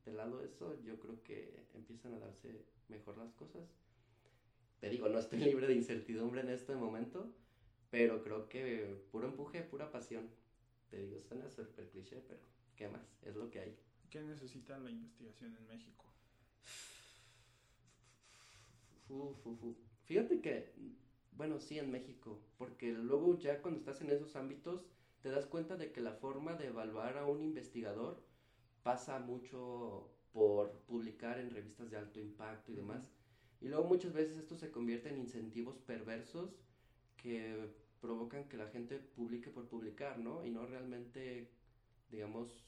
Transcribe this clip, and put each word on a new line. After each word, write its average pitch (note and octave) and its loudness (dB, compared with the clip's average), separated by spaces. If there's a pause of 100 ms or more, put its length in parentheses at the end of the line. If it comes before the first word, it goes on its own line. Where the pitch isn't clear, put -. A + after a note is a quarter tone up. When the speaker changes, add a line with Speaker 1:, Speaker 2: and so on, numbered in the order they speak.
Speaker 1:
de G#2+ -8
lado A2+ -4
eso, - -6
yo A3+ -8
creo A3+ -10
que - -10 (100)
empiezan A#2 -12
a A2 -6
darse G#2+ -12 (240)
mejor G#2 -10
las A#2 -10
cosas. E3 -12 (1160)
Te G#2 -2
digo, A2+ 4
no A2 6
estoy A#2 2
<laughs> C#3 10
libre C3 4
de C3 10
incertidumbre A#2 2
en B2+ 0
este B2+ -2
momento, A#2+ -2 (600)
pero A#2 6
creo G#2+ -4
que A2+ -2 (140)
puro A2 0
empuje, C#3+ -4
pura C#3 -6
pasión. A#2 -6 (600)
Te G2 -10
digo, G2 -6
suena C3 -8
súper - -10
cliché, G2 -12
pero - -14 (340)
¿qué G#2+ -8
más? - -12
Es G#2 -8
lo A#2 -4
que G2 -8
hay. - -8 (340)
Speaker 2:
¿Qué D#3 -8
necesita C3+ -10
la B2+ -8
investigación A2+ -12
en A2+ -16
México? A2+ -16 (3000)
Speaker 1:
Fu, C#3 -4
fu, A#2 -6
fu. A#2 -6 (280)
Fíjate A3+ 8
que, - 0 (580)
bueno, D3+ 0
sí, - -6
en C3+ 0
México, A#2 -6 (180)
porque A#2+ -2
luego C#3+ 8
ya C#3+ 4
cuando E3+ 0
estás C#3 -4
en D3+ 0
esos C#3+ 6
ámbitos, C#3+ -4 (360)
te - -2
das C#3+ 4
cuenta E3 -2
de D#3+ -4
que B2 -4
la A2 0
forma C#3 -2
de D#3 -2
evaluar A2+ -2
a C#3+ 0
un D3 6
investigador B2 -2 (600)
pasa B2+ 2
mucho B2 -6 (200)
por G#2 10 (100)
publicar A#2 -2
en B2 -4
revistas G#2+ -8
de G#2+ -4
alto G#2 -8
impacto G#2+ -8
y G#2+ -4
Speaker 2:
Ujú. G2+ -4
Speaker 1:
demás. A2+ -6 (500)
Y B2 -4
luego D#3 6
muchas F3+ 8
veces D#3 4
esto D#3 -8
se E3 -6
convierte A#2+ 2
en C#3 -2
incentivos A#2 -4
perversos A#2 -6 (600)
que A2 -2 (320)
provocan A#2+ -2
que A#2+ -10
la G#2+ -4
gente A#2+ -4
publique A#2 -4
por A#2 -10
publicar, A#2 -4
¿no? B2 -4
Y A#2+ -2
no A2+ -2
realmente, B2 -8 (600)
digamos, A2 -6